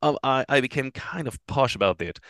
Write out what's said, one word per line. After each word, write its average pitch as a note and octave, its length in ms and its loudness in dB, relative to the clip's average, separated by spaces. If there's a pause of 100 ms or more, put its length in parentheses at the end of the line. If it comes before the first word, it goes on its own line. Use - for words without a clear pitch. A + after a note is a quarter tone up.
uh, D3+ 220 2
I, C3 260 0
I C#3+ 120 4
became C3 300 -2
kind - 360 -8
of - 200 -10
posh C3+ 280 2
about F#2+ 260 2
it. E2+ 180 -8 (100)